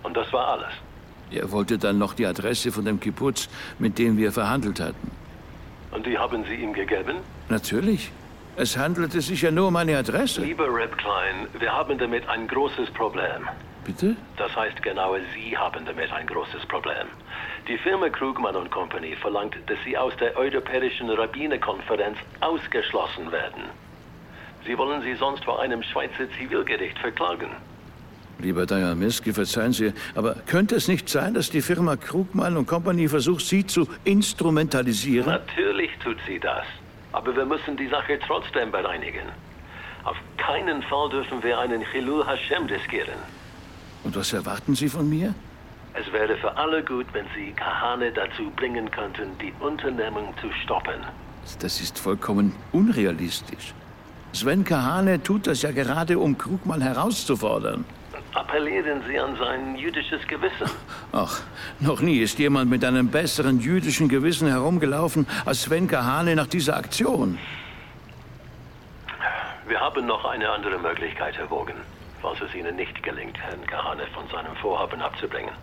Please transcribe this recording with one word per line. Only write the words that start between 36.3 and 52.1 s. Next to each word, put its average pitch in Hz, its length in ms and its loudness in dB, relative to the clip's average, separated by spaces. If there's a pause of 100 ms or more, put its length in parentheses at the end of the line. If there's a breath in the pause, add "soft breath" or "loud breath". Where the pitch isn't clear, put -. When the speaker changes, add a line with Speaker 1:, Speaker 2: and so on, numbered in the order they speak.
Speaker 1:
das. - 260 -2 (480)
Aber 120 220 0
wir 135 100 2
müssen 143 320 -2
die 139 100 -4
Sache 143 400 0
trotzdem 131 440 0
bereinigen. 95 560 -4 (760 loud breath)
Auf - 140 -2 (200)
keinen 160 460 0
Fall 143 260 0
dürfen 135 340 -2
wir 117 160 4
einen 120 320 0
Chilul 139 360 0
Hashem 143 380 0
riskieren. - 540 -4 (840)
Speaker 2:
Und 87 120 -4
was 98 180 0
erwarten 98 420 0
Sie 147 140 2
von 151 200 2
mir? 175 240 2 (600)
Speaker 1:
Es 110 180 -6
wäre 107 260 4
für 107 200 -2
alle 156 260 2
gut, 123 300 -2
wenn 104 120 -2 (100)
Sie 101 160 -8
Kahane 120 600 0
dazu 113 440 -4
bringen 120 340 -2
könnten, 98 500 -6
die 98 200 -8
Unternehmung 110 840 -4
zu 110 100 -4 (120)
stoppen. - 380 -2 (580)
Speaker 2:
Das - 200 -2
ist - 200 -6
vollkommen 98 540 4 (180)